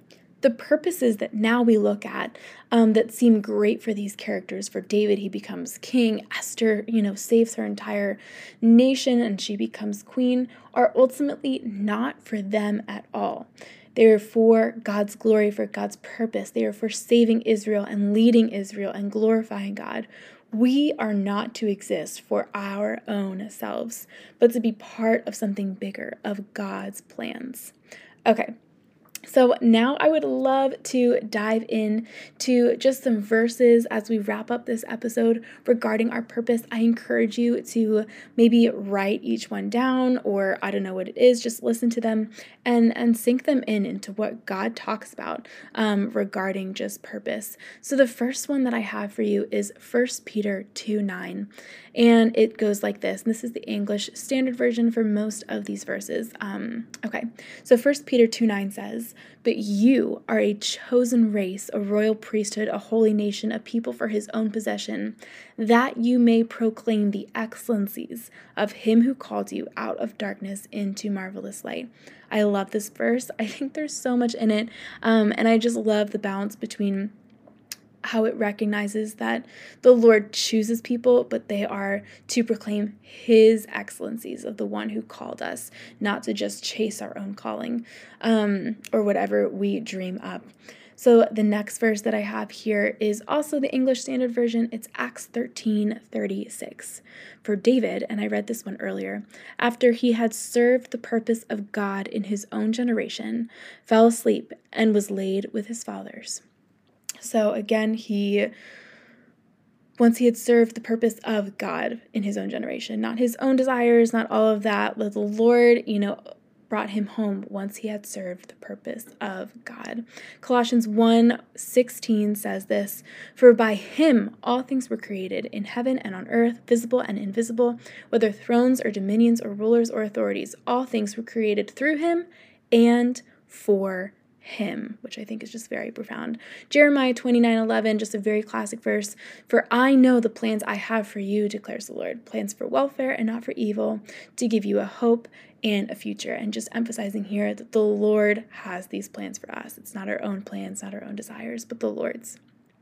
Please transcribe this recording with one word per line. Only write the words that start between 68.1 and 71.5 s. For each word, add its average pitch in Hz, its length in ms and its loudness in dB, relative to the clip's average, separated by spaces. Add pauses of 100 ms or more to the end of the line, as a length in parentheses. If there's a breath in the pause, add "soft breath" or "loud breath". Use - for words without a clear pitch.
of 208 160 -2
him 226 300 4
who 262 120 2
called 202 380 -8
you - 240 -6
out 220 220 -6
of 226 200 -6
darkness 196 520 -10
into 202 400 -6
marvelous 196 540 -8